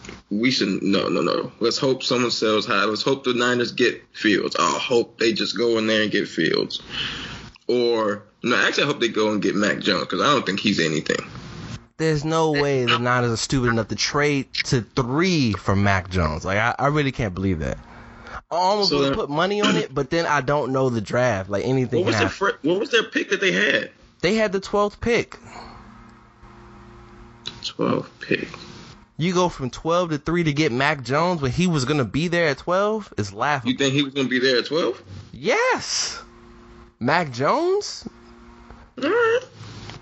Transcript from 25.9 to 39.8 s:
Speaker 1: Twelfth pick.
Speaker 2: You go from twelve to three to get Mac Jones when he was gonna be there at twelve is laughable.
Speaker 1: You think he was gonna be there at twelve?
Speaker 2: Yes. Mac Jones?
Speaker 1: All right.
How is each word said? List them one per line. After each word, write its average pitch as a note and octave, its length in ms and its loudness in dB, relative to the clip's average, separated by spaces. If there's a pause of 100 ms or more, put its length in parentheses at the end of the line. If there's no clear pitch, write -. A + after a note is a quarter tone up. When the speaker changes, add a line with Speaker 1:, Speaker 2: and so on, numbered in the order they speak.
Speaker 1:
Twelfth - 480 -2 (100)
pick. - 280 -4 (680)
Speaker 2:
You F3 160 0
go F3 160 2
from C3 220 -6
twelve E3+ 400 -2
to D3 80 -2
three E3+ 260 0
to D3+ 80 2
get C#3+ 200 2
Mac C#3 300 0
Jones D#3 380 0
when C3 120 -2
he D#3+ 140 2
was D#3 180 2
gonna C#3+ 200 2
be C3+ 240 -2
there E3+ 200 2
at C3+ 100 -2
twelve G3+ 580 -2
is G2+ 160 -4
laughable. B2+ 400 -2
Speaker 1:
You C3 60 -4
think C3+ 160 2
he C#3+ 80 2
was C3+ 100 -4
gonna C3+ 160 -2
be B2+ 120 0
there B2+ 180 4
at A2 80 -2
twelve? F3 340 -2 (320)
Speaker 2:
Yes. D#4 880 -2 (800)
Mac D3+ 320 2
Jones? C#4+ 760 0 (960)
Speaker 1:
All C#4 60 0
right. A#4 320 2 (600)